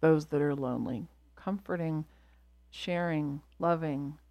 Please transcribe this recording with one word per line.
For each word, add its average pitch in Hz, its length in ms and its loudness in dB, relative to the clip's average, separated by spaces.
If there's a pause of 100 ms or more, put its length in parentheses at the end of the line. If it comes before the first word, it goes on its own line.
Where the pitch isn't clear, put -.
those 156 260 6
that 147 160 0
are 147 120 2
lonely, 127 540 -4 (280)
comforting, 170 680 -4 (640)
sharing, 156 720 -2 (180)
loving, 151 600 0 (120)